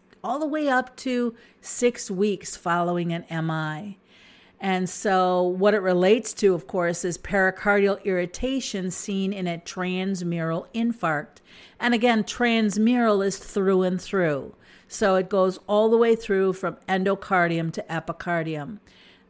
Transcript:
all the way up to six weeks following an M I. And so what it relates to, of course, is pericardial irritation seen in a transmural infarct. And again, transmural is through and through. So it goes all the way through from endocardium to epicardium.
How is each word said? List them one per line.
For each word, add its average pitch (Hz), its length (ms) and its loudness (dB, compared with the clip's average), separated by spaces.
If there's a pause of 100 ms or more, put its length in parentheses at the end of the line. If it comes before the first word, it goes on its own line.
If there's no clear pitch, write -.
(220)
all 233 160 -4
the 311 80 -4
way 302 220 -2
up 254 300 0
to 240 360 -2 (280)
six - 500 -2
weeks 196 440 -2
following 175 580 -2
an 170 160 -6
M 160 200 -4
I. 156 460 -6 (680)
And 185 240 0
so 185 540 2
what 185 320 2
it 214 60 2
relates 185 560 2
to, 196 180 4
of 165 140 -4
course, 175 360 -2
is 175 140 -2
pericardial 196 880 2
irritation 190 840 -4
seen 190 420 -4
in 185 140 -4
a 170 100 -4
transmural 180 1160 -4
infarct. 185 600 -2 (420)
And 240 160 2
again, 226 280 4
transmural 220 1000 2
is 190 140 -4
through 190 420 2
and 185 180 0
through. 165 540 -2 (340)
So 196 280 2
it 185 140 2
goes 185 360 2
all 214 240 4
the 226 80 6
way 233 180 6
through 190 380 0
from 180 240 -6 (100)
endocardium 185 840 0
to - 160 -8
epicardium. 160 880 -6 (520)